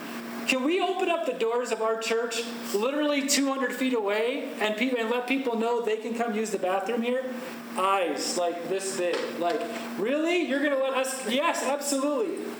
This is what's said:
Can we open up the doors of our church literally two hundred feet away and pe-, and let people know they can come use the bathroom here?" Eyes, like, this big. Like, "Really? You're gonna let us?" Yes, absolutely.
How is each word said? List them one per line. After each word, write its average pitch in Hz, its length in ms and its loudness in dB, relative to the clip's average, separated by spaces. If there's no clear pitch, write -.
Can 254 140 2
we 349 180 2
open 370 280 0
up 330 180 0
the 254 60 0
doors 226 400 0
of 220 100 -2
our 220 180 2
church 233 420 0
literally 285 540 2
two 277 200 4
hundred 262 260 0
feet 262 200 2
away 226 560 0
and 214 160 2
pe-, 247 200 2
and 220 120 0
let 247 200 0
people 254 280 2
know 233 280 0
they 220 120 0
can 233 180 -4
come 226 200 0
use 214 160 0
the 190 80 -2
bathroom 196 440 0
here?" 247 220 0
Eyes, 180 600 2
like, 170 320 0
this 185 260 -2
big. 175 200 2
Like, 170 220 0
"Really? 311 500 2
You're 269 140 2
gonna 277 200 2
let 269 120 0
us?" 262 340 -2
Yes, 285 340 2
absolutely. 269 800 0